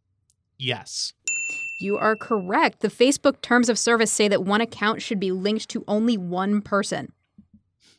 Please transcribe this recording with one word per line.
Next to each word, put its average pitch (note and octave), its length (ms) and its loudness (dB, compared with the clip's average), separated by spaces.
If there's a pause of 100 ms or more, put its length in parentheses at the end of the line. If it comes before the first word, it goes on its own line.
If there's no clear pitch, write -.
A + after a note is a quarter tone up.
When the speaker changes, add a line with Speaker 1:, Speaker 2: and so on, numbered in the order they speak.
(580)
Speaker 1:
Yes. - 540 -6 (680)
Speaker 2:
You G3+ 180 -2
are G#3+ 180 2
correct. G#3+ 640 0
The G#3+ 80 0
Facebook C4+ 540 2
terms A#3+ 260 4
of A3 100 0
service A#3 320 2
say G#3 180 2
that G3 160 2
one G3+ 160 2
account A3 420 -2
should G#3 180 -4
be F#3 120 0
linked G3+ 380 -2
to - 180 -8
only A3 280 2
one F#3+ 460 -2
person. G3 500 -4 (880)